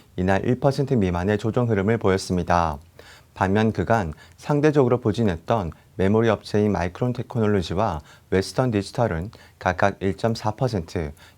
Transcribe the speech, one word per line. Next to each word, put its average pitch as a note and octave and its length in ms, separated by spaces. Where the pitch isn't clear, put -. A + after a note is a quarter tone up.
이날 F#2+ 320
일 B2 140
퍼센트 C#3 340
미만의 F#2+ 440
조정 A#2 300
흐름을 G#2+ 300
보였습니다. F2 800
반면 G#2 380
그간 F#2+ 420
상대적으로 C#3+ 640
부진했던 G2+ 720
메모리 G#2+ 320
업체인 G#2 420
마이크론 F2+ 440
테크놀로지와 G2+ 840
웨스턴 G#2+ 400
디지털은 G2+ 640
각각 F#2+ 400
일점사 G#2+ 540
퍼센트, F2+ 600